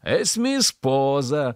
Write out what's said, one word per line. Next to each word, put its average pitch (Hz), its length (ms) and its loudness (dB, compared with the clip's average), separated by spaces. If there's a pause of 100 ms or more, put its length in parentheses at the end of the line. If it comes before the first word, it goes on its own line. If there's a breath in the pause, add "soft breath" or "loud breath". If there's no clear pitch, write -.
Ес - 320 0
мі 262 240 0
споза 135 920 0